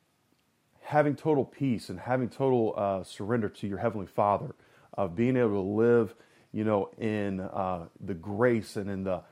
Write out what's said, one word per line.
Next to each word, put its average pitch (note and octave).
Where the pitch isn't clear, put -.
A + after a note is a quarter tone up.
having D3
total C#3+
peace C3
and F2+
having B2+
total, B2+
uh, G2
surrender G#2+
to -
your G2
Heavenly G2
Father, G#2
of F#2
being B2+
able G#2
to F#2+
live, A2+
you G#2+
know, G#2+
in, G#2
uh, F#2
the G2+
grace G2+
and G2+
in F#2+
the, F#2